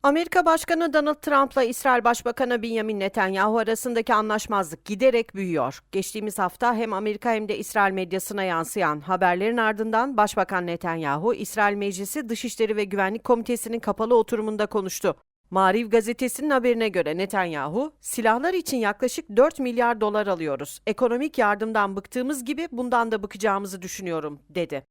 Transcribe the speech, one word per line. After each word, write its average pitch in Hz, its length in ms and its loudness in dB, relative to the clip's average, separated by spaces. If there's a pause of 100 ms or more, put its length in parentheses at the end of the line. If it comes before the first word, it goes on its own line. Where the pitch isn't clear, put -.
Amerika 330 420 4
Başkanı 320 460 2
Donald 302 220 4
Trump'la 277 480 2
İsrail 247 420 2
Başbakanı 240 580 0
Benjamin 220 380 -2
Netanyahu 196 580 2
arasındaki 226 560 0
anlaşmazlık 208 680 0
giderek 226 500 2
büyüyor. 165 480 -2 (100)
Geçtiğimiz 202 460 -4
hafta 220 360 0
hem 220 180 -2
Amerika 214 400 -2
hem 214 160 -2
de 208 100 -4
İsrail 202 340 2
medyasına 190 500 -4
yansıyan 165 580 0
haberlerin 185 560 2
ardından 220 600 0
Başbakan 196 500 0
Netanyahu, 165 680 -2
İsrail 208 420 0
Meclisi 202 520 -6
Dışişleri 220 480 -2
ve 208 80 0
Güvenlik 196 400 -2
Komitesi'nin 233 560 0
kapalı 220 360 2
oturumunda 214 500 0
konuştu. 190 500 -2 (340)
Maariv 190 400 2
gazetesinin 233 600 0
haberine 233 380 2
göre 170 280 0
Netanyahu, 185 840 -2
"Silahlar 240 540 0
için 320 220 -2
yaklaşık 214 600 -2
dört 294 220 6
milyar 240 420 0
dolar 208 260 0
alıyoruz. 156 600 -4
Ekonomik 247 520 0
yardımdan 208 580 0
bıktığımız 254 480 -6
gibi 302 280 -6
bundan 240 400 0
da 208 100 -4
bıkacağımızı 196 600 -4
düşünüyorum." 160 580 -8 (100)
dedi. 151 400 -6